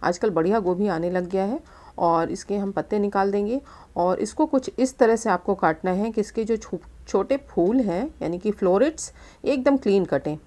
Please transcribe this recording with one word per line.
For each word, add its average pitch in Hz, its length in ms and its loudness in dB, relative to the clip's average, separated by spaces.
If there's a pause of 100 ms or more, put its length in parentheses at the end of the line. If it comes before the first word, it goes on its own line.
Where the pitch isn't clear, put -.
आजकल 180 280 0
बढ़िया 175 280 2
गोभी 185 300 0
आने 170 220 -2
लग 180 180 -2
गया 190 160 0
है। 240 160 -4 (380)
और 165 320 2
इसके 196 260 -6
हम 196 160 -2
पत्ते - 260 -2
निकाल 202 340 0
देंगे 208 280 -2 (360)
और 180 240 0
इसको 220 260 0
कुछ 269 320 0
इस 262 200 0
तरह 226 180 6
से 226 140 -2
आपको 190 240 0
काटना 175 360 0
है 202 220 -2
कि 220 80 -2
इसके 226 240 -4
जो 220 120 -2
छो-, - 520 -12
छोटे 208 280 0
फूल 220 440 0
हैं 214 420 -2
यानी 175 160 -4
कि 214 120 -4
फ्लोरेट्स 208 600 0 (320)
एकदम 277 320 2
क्लीन 196 280 2
कटें। 151 420 -4